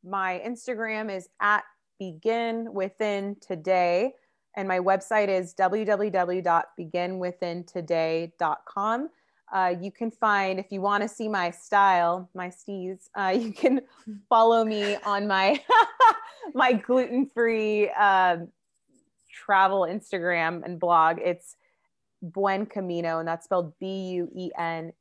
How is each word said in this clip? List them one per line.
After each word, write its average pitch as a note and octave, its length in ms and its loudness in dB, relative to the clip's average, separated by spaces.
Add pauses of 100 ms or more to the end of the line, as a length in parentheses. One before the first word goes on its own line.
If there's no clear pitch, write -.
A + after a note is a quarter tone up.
my F#3 400 -4
Instagram A3 680 -6
is F#3 140 -10 (120)
at G#3 220 2 (380)
Begin A3+ 720 -4
Within G3+ 680 -4
Today, F3+ 760 0 (420)
and G3 100 -6
my F#3 140 0
website G3 480 2
is F#3 260 -2
w G3 300 0
w G#3 260 0
w F3+ 320 -2
dot E3+ 340 2
begin F3 440 -6
within F3 440 -6
today E3 720 -2
dot D#3 300 -2
com. A3+ 440 -4 (420)
Uh, F#3 280 0
you F#3+ 120 -10
can A3+ 180 -6
find, G3 480 0
if G3 140 -8
you G3 80 -6
wanna G3+ 280 0
see A3 200 -8
my F#3 240 -2
style, F#3 840 2
my F3+ 140 -10
steez, F#3 680 -12
uh, G3 120 -2
<laughs> F#3 100 2
you A3+ 140 -4
can B3+ 280 2 (480)
follow A3+ 360 6
me G#3 400 -2
on G3+ 240 -2
my, G3 340 2 (460)
<laughs> - 460 -4
my B3+ 180 4
gluten-free, A#3 1160 0
um, F#3 580 2 (840)
travel G3 500 2
Instagram F3 840 -2
and F3 160 -10
blog. E3+ 400 4
It's - 340 -4 (680)
Buen G3 440 -2
Camino, E3+ 540 -4
and E3 80 -6
that's E3 160 -6
spelled F3 340 -2
B F#3+ 360 -8
U F3 200 -4
E F3+ 240 -8
N E3 420 -6